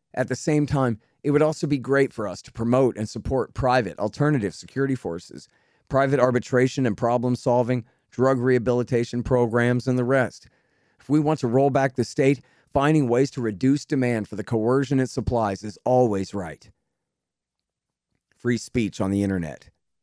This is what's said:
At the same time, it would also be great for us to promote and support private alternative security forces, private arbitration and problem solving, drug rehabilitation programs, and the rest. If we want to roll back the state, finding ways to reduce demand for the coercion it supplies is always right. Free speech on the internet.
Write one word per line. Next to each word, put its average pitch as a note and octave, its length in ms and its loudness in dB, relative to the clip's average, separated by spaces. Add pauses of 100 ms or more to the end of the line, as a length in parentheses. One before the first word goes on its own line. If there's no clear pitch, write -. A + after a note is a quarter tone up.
(140)
At C3 140 -2
the - 80 -4
same D3+ 300 0
time, B2+ 340 0 (240)
it D3 80 0
would D3 100 2
also D#3 240 0
be C#3+ 120 -2
great C3+ 340 0
for G#2 160 -6
us F2+ 140 -8
to - 100 -20
promote A#2+ 460 2
and G#2+ 100 -4
support - 460 -6
private B2 440 0
alternative G#2+ 560 0
security C3+ 420 -4
forces, E2+ 520 -10 (400)
private C3+ 320 2
arbitration B2+ 680 2
and G#2+ 120 -2
problem B2 400 0
solving, B2 480 0 (260)
drug C3 260 2
rehabilitation A#2+ 840 0
programs, A#2+ 640 0
and B2+ 100 0
the B2 60 0
rest. B2+ 440 -2 (520)
If - 80 -18
we D3+ 140 2
want D3 180 0
to B2 80 -2
roll C3+ 220 4
back C3+ 260 0
the A#2+ 80 0
state, C#3 380 -2 (320)
finding C#3+ 340 2
ways B2 240 2
to C3 100 -8
reduce A#2+ 440 0
demand B2 420 -2
for - 80 -12
the G2 80 -6
coercion B2+ 560 0
it B2+ 100 0
supplies A2+ 540 -2
is G#2+ 220 -12
always A#2+ 480 2
right. E2+ 360 -10 (1700)
Free A#2+ 220 -2
speech G#2+ 420 -4
on G2 100 0
the G2+ 140 2
internet. F2+ 460 -4 (340)